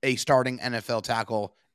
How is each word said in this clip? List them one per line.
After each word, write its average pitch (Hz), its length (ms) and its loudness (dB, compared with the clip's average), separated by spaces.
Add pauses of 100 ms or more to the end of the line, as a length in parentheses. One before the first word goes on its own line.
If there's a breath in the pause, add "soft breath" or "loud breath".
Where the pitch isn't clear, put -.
a 131 140 2
starting 127 440 2
N 123 140 -4
F 113 140 -6
L 113 140 0
tackle 110 520 -2 (200)